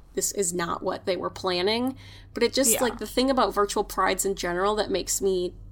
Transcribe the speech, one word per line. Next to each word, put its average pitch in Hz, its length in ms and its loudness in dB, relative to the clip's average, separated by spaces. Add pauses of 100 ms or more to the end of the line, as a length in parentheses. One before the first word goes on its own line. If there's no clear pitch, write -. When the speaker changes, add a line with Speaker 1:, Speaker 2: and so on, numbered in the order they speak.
(140)
Speaker 1:
this - 180 -2
is 180 220 -2
not 170 280 -2
what 185 240 -2
they 180 120 2
were 180 120 -2
planning. 202 680 0 (360)
But 233 100 0
it 233 100 2
just, 254 180 4
Speaker 2:
Yeah. - 100 2
Speaker 1:
like, 233 180 0
the 214 80 -6
thing 254 220 2
about 247 240 4
virtual 202 300 2
prides 190 400 0
in 196 120 0
general 180 420 0
that - 120 0
makes - 320 -2
me 185 320 0 (180)